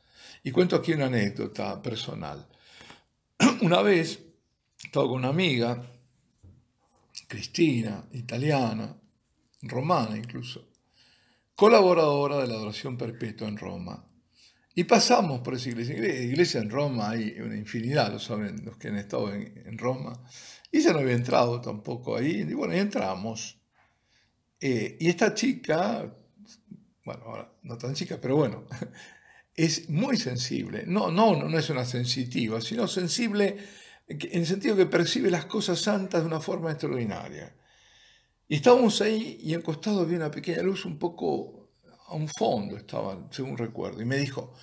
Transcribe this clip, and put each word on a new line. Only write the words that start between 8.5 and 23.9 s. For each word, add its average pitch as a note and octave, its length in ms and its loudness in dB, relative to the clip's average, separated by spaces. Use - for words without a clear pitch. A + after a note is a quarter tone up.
romana B2 540 0
incluso, - 520 -10
colaboradora D#3+ 840 8
de C3 100 0
la A2+ 60 -4
Adoración G#2+ 420 -6
Perpetua A2+ 520 -8
en G#2 100 -8
Roma. F#2 480 -10
Y F3 100 2
pasamos G#3+ 560 4
por C3 140 -6
esa B2 140 -6
iglesia. A#2 280 -6
Igle-, E3+ 280 -2
iglesia C#3 360 2
en G#2+ 100 -4
Roma B2 400 0
hay A2 300 -4
una A2 160 -8
infinidad, A#2 560 -2
lo A2 60 -8
saben G#2 460 -8
los - 120 -14
que - 120 -12
han G2+ 80 -4
estado G#2 360 -4
en, - 340 -12
en A2+ 120 -12
Roma. A#2+ 440 -6
Y C#4+ 60 4
ella D#4 140 6
no D#3 80 2
había B2+ 140 2
entrado A#2+ 460 2
tampoco A#2 560 -6
ahí. D#3+ 320 -2
Y E3+ 60 -6
bueno, A3 200 -4
y F3 40 2
entramos. F#3+ 800 -4